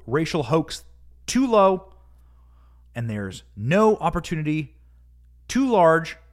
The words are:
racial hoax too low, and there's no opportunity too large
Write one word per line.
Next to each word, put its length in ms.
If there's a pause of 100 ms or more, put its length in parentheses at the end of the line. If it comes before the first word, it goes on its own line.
racial 380
hoax 400 (420)
too 200
low, 460 (1000)
and 160
there's 320 (120)
no 420
opportunity 800 (720)
too 240
large 460 (160)